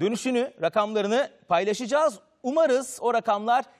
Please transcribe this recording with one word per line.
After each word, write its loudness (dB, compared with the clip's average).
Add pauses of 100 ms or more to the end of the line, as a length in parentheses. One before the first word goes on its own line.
Dönüşünü, -2 (100)
rakamlarını 0 (180)
paylaşacağız. 0 (240)
Umarız 0
o 0
rakamlar 0 (160)